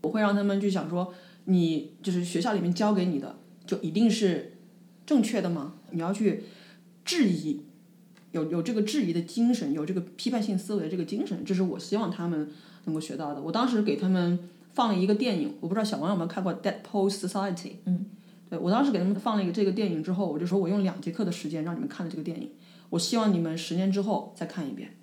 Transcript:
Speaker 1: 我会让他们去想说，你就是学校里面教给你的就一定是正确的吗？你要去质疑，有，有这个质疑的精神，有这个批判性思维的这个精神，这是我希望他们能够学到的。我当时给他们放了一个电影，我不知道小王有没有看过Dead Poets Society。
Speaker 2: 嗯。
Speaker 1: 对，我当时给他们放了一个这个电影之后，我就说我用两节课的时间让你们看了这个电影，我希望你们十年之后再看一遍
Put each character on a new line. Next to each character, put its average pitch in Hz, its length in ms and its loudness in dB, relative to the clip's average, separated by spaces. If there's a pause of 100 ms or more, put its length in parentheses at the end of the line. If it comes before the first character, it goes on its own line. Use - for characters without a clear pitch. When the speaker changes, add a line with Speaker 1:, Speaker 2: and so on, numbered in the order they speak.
Speaker 1:
我 156 80 0
会 220 120 0
让 202 140 4
他 202 80 2
们 196 160 2
去 202 100 2
想 160 200 -2
说， 175 240 -2 (320)
你 165 480 2 (100)
就 190 80 -2
是 175 120 0
学 175 180 -2
校 226 120 0
里 190 60 2
面 175 140 2
教 208 200 2
给 185 120 2
你 160 140 0
的 - 180 -10 (280)
就 190 140 -2
一 160 120 -4
定 214 200 6
是 - 460 0 (480)
正 262 180 4
确 208 180 0
的 180 80 0
吗？ 151 260 -4 (160)
你 160 100 -2
要 170 120 -2
去 202 300 0 (640)
质 311 240 4
疑， 151 320 -2 (720)
有， 156 200 -2
有 170 100 0
这 226 120 -2
个 214 100 2
质 254 200 0
疑 170 100 0
的 170 80 2
精 233 320 2
神， 147 200 0
有 156 120 -2
这 185 80 -2
个 185 80 0 (160)
批 - 120 -2
判 233 140 0
性 190 140 0
思 208 180 -4
维 175 80 0
的 156 60 -4
这 180 80 -4
个 170 80 -2
精 208 200 -2
神， 180 200 -4
这 190 100 0
是 185 80 2
我 185 160 -2
希 - 180 -2
望 208 140 0
他 170 160 -4
们 151 220 -2 (360)
能 156 80 -2
够 156 80 -2
学 - 160 -8
到 147 160 -6
的。 139 80 -8
我 160 100 -6
当 240 160 2
时 233 140 2
给 - 160 2
他 185 100 0
们 180 300 4 (360)
放 240 160 2
了 196 80 2
一 190 100 2
个 208 80 6
电 214 260 0
影， - 180 -4
我 170 80 -6
不 175 60 -2
知 220 60 0
道 214 40 2
小 208 140 -2
王 160 140 0
有 202 40 2
没 170 60 0
有 165 60 -2
看 190 160 -4
过 185 180 0
Dead 202 140 -2 (140)
Poets 196 380 0
Society。 190 440 -4 (140)
Speaker 2:
嗯。 180 200 0 (440)
Speaker 1:
对， 170 80 -6
我 175 140 0
当 254 140 4
时 269 80 2
给 196 40 2
他 180 60 2
们 196 100 2
放 214 220 0
了 196 80 2
一 - 20 2
个 175 60 0
这 202 140 2
个 190 40 4
电 196 220 0
影 156 100 -2
之 180 120 -2
后， 196 120 0
我 151 140 -2
就 175 60 -2
说 180 120 2
我 175 120 2
用 202 120 2
两 185 200 0
节 180 100 -6
课 208 140 -2
的 - 40 0
时 170 200 -6
间 160 160 -4
让 170 100 -4
你 - 60 -6
们 - 80 -4
看 - 160 -8
了 170 40 -6
这 - 60 -10
个 160 80 -6
电 165 180 -6
影， - 80 -10 (400)
我 170 80 -2
希 233 200 0
望 214 160 4
你 175 40 4
们 165 200 0
十 170 180 -4
年 190 160 2
之 202 100 2
后 196 360 -2
再 165 80 -6
看 156 200 -8
一 131 60 -8
遍 - 200 -12 (120)